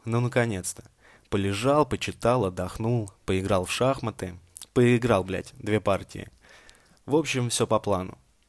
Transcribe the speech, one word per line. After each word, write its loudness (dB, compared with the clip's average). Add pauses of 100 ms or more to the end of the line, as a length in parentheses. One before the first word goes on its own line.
Ну, 0
наконец-то. -2 (440)
Полежал, 2
почитал, 0
отдохнул, -4 (140)
поиграл 0
в -6
шахматы. -2 (360)
Поиграл, 4
блядь, -8
две 0
партии. -4 (760)
В 0
общем, 0
всё 0
по 2
плану. -2 (320)